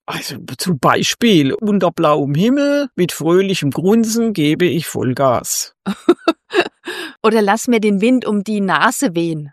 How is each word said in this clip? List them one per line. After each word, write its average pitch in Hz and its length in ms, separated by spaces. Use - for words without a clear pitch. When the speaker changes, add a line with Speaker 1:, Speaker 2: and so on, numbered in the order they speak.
Speaker 1:
Also 165 320
zum 170 200
Beispiel, 156 760
unter 202 360
blauem 151 440
Himmel, 285 600
mit 175 180
fröhlichem 175 580
Grunzen 220 640
gebe 160 320
ich 160 200
Vollgas. 127 720
Speaker 2:
<laughs> 196 60
Oder 220 160
lass 208 280
mir 233 100
den 202 220
Wind 247 260
um 208 160
die 214 180
Nase 185 540
wehen. 160 380